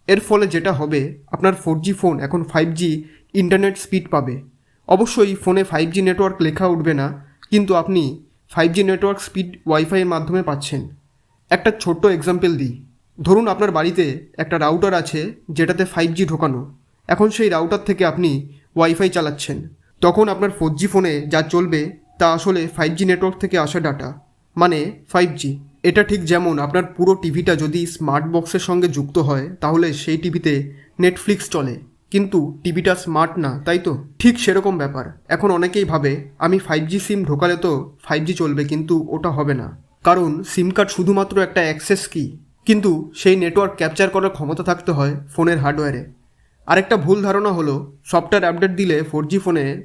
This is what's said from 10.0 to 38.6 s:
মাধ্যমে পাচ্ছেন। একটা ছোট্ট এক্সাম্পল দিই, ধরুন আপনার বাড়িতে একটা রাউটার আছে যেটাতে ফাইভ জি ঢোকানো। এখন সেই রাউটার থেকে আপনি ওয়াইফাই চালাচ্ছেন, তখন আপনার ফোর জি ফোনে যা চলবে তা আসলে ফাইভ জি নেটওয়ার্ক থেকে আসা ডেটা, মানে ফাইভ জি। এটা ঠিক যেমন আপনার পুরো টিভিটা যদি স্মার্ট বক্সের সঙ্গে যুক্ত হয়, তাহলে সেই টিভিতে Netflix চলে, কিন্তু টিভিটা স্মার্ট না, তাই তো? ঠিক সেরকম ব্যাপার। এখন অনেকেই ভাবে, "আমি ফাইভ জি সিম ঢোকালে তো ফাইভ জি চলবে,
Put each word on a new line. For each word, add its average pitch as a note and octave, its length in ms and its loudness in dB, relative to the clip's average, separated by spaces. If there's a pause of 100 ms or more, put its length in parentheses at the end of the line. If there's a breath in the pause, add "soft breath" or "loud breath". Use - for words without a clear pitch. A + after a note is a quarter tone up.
মাধ্যমে E3+ 360 -2
পাচ্ছেন। C#3+ 460 -6 (600)
একটা G#3+ 300 2
ছোট্ট E3 260 0
এক্সাম্পল F3 500 2
দিই, B2+ 280 -6 (380)
ধরুন G#3+ 260 4
আপনার G3 220 0
বাড়িতে D#3+ 560 -2 (100)
একটা D#3 220 -2
রাউটার E3 360 2
আছে E3 400 -4 (160)
যেটাতে E3 340 2
ফাইভ E3 280 0
জি F3 140 0
ঢোকানো। C#3+ 520 -4 (300)
এখন G#3 220 4
সেই G#3+ 180 0
রাউটার E3+ 300 0
থেকে G3 260 0
আপনি C#3+ 480 0 (240 loud breath)
ওয়াইফাই E3 320 2
চালাচ্ছেন, D#3 600 -4 (320)
তখন F3+ 280 6
আপনার F#3+ 220 -2
ফোর D#3+ 260 -2
জি F3+ 100 0
ফোনে F3+ 340 2
যা D3+ 220 0
চলবে E3 500 0 (260)
তা E3+ 140 4
আসলে E3 340 0
ফাইভ D#3+ 280 -2
জি F#3 100 -2
নেটওয়ার্ক F#3 340 0
থেকে F#3 200 -2
আসা D#3 220 -2
ডেটা, C#3 380 -6 (380)
মানে E3+ 360 2 (160)
ফাইভ F3+ 280 2
জি। C#3 220 -6 (240)
এটা F3+ 200 4
ঠিক G#3 220 -2
যেমন E3+ 340 2
আপনার C#3+ 260 0
পুরো F3+ 300 2
টিভিটা F3 420 0
যদি D#3 300 -2
স্মার্ট D3+ 400 -4
বক্সের E3 340 -2
সঙ্গে F3+ 280 0
যুক্ত C#3+ 300 -4
হয়, C#3+ 300 0 (120)
তাহলে E3 320 2
সেই D#3 260 -4
টিভিতে D#3+ 540 -2 (280 loud breath)
Netflix F3+ 360 2 (140)
চলে, C3+ 300 -4 (300)
কিন্তু F#3+ 540 0
টিভিটা F3+ 300 0
স্মার্ট E3 440 -2
না, C#3+ 260 -4
তাই E3+ 140 2
তো? E3+ 260 -4 (140)
ঠিক A#3+ 200 4
সেরকম F#3+ 400 2
ব্যাপার। C#3+ 500 -8
এখন F#3 220 2
অনেকেই F3+ 340 0
ভাবে, D3 440 -2 (100)
"আমি F3+ 200 2
ফাইভ D#3+ 280 -2
জি F3+ 120 -2
সিম G3 260 -2
ঢোকালে D#3+ 320 0
তো E3+ 460 -2
ফাইভ D#3 220 -2
জি F3 100 -2
চলবে, D3 300 0